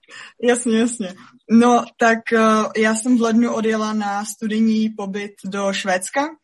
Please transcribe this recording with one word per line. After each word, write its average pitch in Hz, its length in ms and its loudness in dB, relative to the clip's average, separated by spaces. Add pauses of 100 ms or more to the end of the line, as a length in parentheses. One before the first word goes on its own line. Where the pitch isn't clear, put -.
(420)
Jasně, 240 360 0
jasně. 220 360 -2 (360)
No, 240 340 6 (140)
tak, 233 340 2
eh, 220 480 2
já 220 140 2
jsem 247 240 0
v - 20 2
lednu 233 340 2
odjela 220 380 -2
na 208 320 -4
studijní 220 640 0
pobyt 202 420 -8 (120)
do 196 280 -4
Švédska, 196 560 -4 (160)